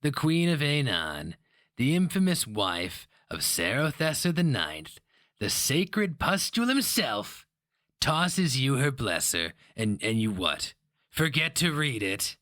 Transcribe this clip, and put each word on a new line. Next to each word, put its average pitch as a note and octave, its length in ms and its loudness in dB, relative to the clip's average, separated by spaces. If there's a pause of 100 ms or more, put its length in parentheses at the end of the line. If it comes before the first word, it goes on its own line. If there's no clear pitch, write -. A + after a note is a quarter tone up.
The D3 100 0
Queen E3 380 2
of D#3 120 2
Aenon, E2+ 720 0 (420)
the C3+ 180 2
infamous F#3 520 2
wife F#2 600 -2 (220)
of D#2+ 100 -6
Sarothesser D3 920 0
the E3+ 100 2
ninth, D#2+ 560 -2 (400)
the G2+ 100 -2
sacred F3+ 720 0
pustule G3 480 0
himself, F3 800 -2 (540)
tosses D#3+ 600 2
you C3+ 160 2
her C#3 160 2
blesser, F2 600 -2 (240)
and, G#2+ 280 0
and A2+ 160 0
you A2 120 2
what? F2 420 -4 (360)
Forget D#3 460 0
to E3+ 160 2
read D3 320 -2
it? G2 380 -4